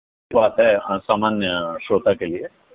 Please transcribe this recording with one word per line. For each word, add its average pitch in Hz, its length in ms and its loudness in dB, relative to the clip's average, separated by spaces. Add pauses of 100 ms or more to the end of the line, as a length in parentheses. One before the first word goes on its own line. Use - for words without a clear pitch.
(300)
बात 110 300 2
है, 113 140 6
अ, 101 260 -2
सामान्य 98 800 -2
श्रोता 110 300 0
के 98 140 -4
लिए 92 220 -8 (260)